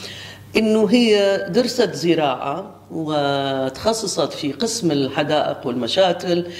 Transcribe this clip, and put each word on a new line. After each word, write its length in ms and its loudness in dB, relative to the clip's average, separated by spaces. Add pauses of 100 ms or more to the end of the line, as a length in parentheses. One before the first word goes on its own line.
(580)
إنه 320 4
هي 600 4
درست 440 2
زراعة 840 -2 (160)
وتخصصت 1400 -2
في 180 -4
قسم 400 -2
الحدائق 760 0
والمشاتل 800 0 (120)